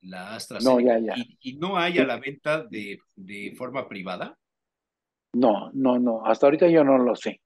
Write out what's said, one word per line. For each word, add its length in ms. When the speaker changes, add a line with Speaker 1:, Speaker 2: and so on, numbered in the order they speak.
Speaker 1:
La 360
AstraZeneca. 380
Speaker 2:
No, 60
ya, 180
ya. 180
Speaker 1:
¿Y, 240
y 180
no 180
hay 180
Speaker 2:
Sí. 60
Speaker 1:
a 60
la 120
venta 460
de, 340
de 400
forma 320
privada? 500
Speaker 2:
No, 400
no, 240
no. 260
Hasta 220
ahorita 220
yo 160
no 140
lo 180
sé. 300